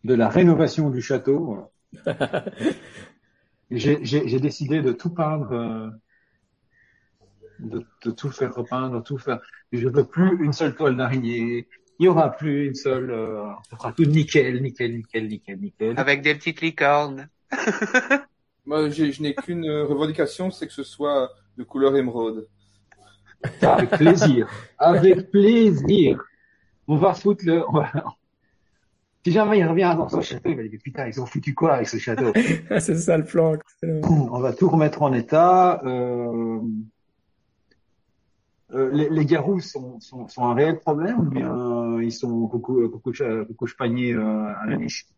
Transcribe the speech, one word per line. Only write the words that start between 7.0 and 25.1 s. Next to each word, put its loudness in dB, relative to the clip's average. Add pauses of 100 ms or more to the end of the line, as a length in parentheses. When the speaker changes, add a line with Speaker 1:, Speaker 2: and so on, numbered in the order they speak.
Speaker 1:
de, -10 (180)
de -4
tout -8
faire -6
repeindre, -6
tout -8
faire. -4 (320)
Je -2
veux 2
plus 2
une 2
seule -2
toile 2
d'araignée. -4 (280)
Il 2
y 8
aura 4
plus -2
une -6
seule, -2
euh, -6 (240)
ce -20
sera -8
tout 2
nickel, 2
nickel, -4
nickel, -6
nickel, -12
nickel. -6
Speaker 3:
Avec 0
des 0
petites -10
licornes. -2 (200)
<laughs> -2 (420)
Speaker 4:
Moi, 0
j'ai, 0
je -10
n'ai -4
qu'une, -8
euh, -2
revendication, -2
c'est -10
que -18
ce -12
soit -2 (280)
de -12
couleur 2
émeraude. -2 (1120)
Speaker 1:
Avec 4
plaisir. 6 (300)
Avec 6